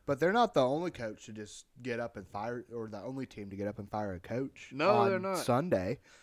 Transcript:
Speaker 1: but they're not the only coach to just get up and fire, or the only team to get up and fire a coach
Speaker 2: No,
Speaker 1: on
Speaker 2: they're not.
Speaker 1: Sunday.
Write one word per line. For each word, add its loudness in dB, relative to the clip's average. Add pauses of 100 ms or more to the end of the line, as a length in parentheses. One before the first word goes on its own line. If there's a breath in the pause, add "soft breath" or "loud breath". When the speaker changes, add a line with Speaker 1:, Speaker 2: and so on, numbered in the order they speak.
Speaker 1:
but 0
they're 4
not 4
the 6
only 2
coach -8
to -14
just -14 (160)
get -2
up -6
and -10
fire, -4 (100)
or -4
the -8
only -6
team -10
to -8
get -2
up -4
and -12
fire -2
a -8
coach -6
Speaker 2:
No, 4
Speaker 1:
on 6
Speaker 2:
they're 2
not. 0
Speaker 1:
Sunday. 2 (240 soft breath)